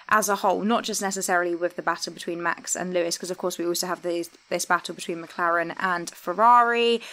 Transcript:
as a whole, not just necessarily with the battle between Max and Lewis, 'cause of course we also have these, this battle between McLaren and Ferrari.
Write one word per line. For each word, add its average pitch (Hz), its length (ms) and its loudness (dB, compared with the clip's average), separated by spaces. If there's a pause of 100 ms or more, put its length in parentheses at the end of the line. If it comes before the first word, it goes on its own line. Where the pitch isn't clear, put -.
(100)
as 214 180 2
a 202 80 0
whole, 190 240 2
not 214 240 0
just 214 160 -4
necessarily 185 540 0
with 170 220 -2
the 180 60 -6
battle 165 300 -4
between 170 300 -8
Max - 340 -4
and 180 160 -4
Lewis, 170 240 0
'cause 175 140 -6
of 180 80 -6
course 180 180 -4
we 170 80 -4
also 175 220 -2
have 170 160 -4
these, 170 260 -4 (220)
this 175 160 -2
battle 175 280 0
between 165 300 -8
McLaren 170 540 0
and 175 320 -2
Ferrari. 233 920 4 (120)